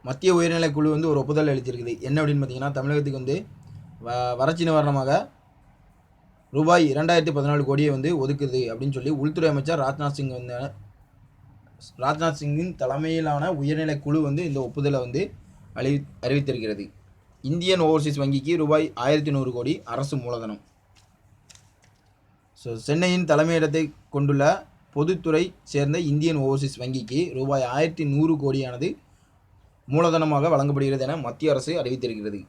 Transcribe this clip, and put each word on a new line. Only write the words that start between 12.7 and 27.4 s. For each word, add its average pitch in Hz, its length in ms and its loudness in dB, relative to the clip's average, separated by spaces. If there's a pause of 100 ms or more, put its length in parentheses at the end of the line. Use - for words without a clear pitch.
தலைமையிலான 151 760 -2
உயர்நிலை 151 480 -2
குழு 147 220 0
வந்து 147 240 0
இந்த 139 160 -2
ஒப்புதலை 139 380 -2
வந்து 127 220 -4 (520)
அளி-, 139 320 -2 (160)
அறிவித்திருக்கிறது. 123 640 -2 (580)
இந்தியன் 175 360 0
ஓவர்சீஸ் 151 400 2
வங்கிக்கு 139 380 0
ரூபாய் 156 380 2
ஆயிரத்தி 147 360 0
நூறு 127 200 0
கோடி 131 320 -4
அரசு 135 340 -4
மூலதனம். 113 440 -6 (2000)
So, 117 140 -8
சென்னையின் 175 500 0
தலைமையிடத்தை 156 560 4 (280)
கொண்டுள்ள 143 340 2 (480)
பொதுத்துறை 165 640 0 (100)
சேர்ந்த 143 360 0
இந்தியன் 151 380 0
ஓவர்சீஸ் 135 400 0
வங்கிக்கு 127 560 -4
ரூபாய் 135 300 0